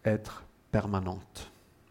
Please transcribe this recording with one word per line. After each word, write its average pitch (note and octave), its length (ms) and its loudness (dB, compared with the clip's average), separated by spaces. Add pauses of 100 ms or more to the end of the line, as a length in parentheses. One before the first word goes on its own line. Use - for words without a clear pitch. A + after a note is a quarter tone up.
être - 400 0 (260)
permanente. F#2+ 800 0 (400)